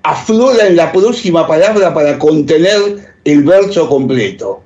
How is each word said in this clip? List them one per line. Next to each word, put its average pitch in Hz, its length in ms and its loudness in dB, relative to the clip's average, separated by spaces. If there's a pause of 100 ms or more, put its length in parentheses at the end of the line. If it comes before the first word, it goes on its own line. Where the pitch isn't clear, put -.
aflora 220 640 0
en 180 100 2
la - 140 0
próxima 185 560 0
palabra 190 460 0
para 147 260 -2
contener 165 1040 -2
el 143 220 2
verso 180 460 2
completo. 117 760 -4